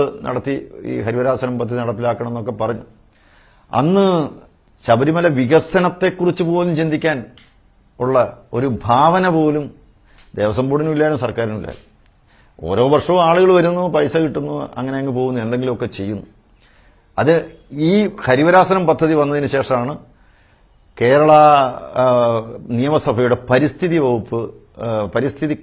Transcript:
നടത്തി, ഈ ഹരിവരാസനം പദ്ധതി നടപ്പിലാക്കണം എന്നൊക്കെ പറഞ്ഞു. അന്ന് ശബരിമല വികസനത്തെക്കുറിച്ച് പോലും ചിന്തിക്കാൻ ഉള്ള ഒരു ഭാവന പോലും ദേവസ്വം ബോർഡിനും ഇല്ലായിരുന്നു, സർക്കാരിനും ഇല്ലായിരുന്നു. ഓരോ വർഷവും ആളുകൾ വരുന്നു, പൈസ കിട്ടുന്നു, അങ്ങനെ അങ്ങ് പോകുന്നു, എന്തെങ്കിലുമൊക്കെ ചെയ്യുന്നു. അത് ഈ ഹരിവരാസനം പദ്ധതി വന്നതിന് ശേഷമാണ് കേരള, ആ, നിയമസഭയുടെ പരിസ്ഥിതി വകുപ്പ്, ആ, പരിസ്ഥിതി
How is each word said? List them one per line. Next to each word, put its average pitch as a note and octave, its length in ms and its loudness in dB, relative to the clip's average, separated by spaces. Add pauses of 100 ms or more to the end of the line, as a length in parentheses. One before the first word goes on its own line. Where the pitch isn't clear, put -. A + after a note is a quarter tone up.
(220)
നടത്തി, B2+ 460 -6 (140)
ഈ B2 240 -6
ഹരിവരാസനം B2 520 -2
പദ്ധതി A#2+ 200 -4
നടപ്പിലാക്കണം A#2 500 -4
എന്നൊക്കെ A#2 240 -8 (100)
പറഞ്ഞു. A2 220 -6 (880)
അന്ന് F#3 340 2 (800)
ശബരിമല D3+ 400 2
വികസനത്തെക്കുറിച്ച് F3 1200 0
പോലും F3 280 0
ചിന്തിക്കാൻ D#3 480 -2 (760)
ഉള്ള C3 160 0 (360)
ഒരു A#2+ 320 -2
ഭാവന E3 440 2
പോലും D3+ 360 0 (680)
ദേവസ്വം G#2+ 340 -2
ബോർഡിനും D3+ 240 0
ഇല്ലായിരുന്നു, D3+ 340 0
സർക്കാരിനും G#2+ 300 -4
ഇല്ലായിരുന്നു. - 360 -14 (760)
ഓരോ A2 200 2
വർഷവും E3+ 400 2
ആളുകൾ F3+ 240 4
വരുന്നു, F3 360 2
പൈസ D3+ 280 -2
കിട്ടുന്നു, D3 380 -4 (240)
അങ്ങനെ C3+ 200 -6
അങ്ങ് C3+ 140 -6
പോകുന്നു, B2+ 280 -2
എന്തെങ്കിലുമൊക്കെ A#2+ 460 -4
ചെയ്യുന്നു. G2 400 -8 (920)
അത് C3+ 160 4 (380)
ഈ F3+ 360 0 (180)
ഹരിവരാസനം F3 600 4
പദ്ധതി D#3+ 280 2
വന്നതിന് D3 320 0
ശേഷമാണ് C3 520 -2 (1040)
കേരള, D3 320 6 (720)
ആ, - 20 4 (640)
നിയമസഭയുടെ B2 680 0 (140)
പരിസ്ഥിതി D3+ 480 0
വകുപ്പ്, A#2+ 420 -2 (440)
ആ, A2 200 -4 (100)
പരിസ്ഥിതി C#3 480 -4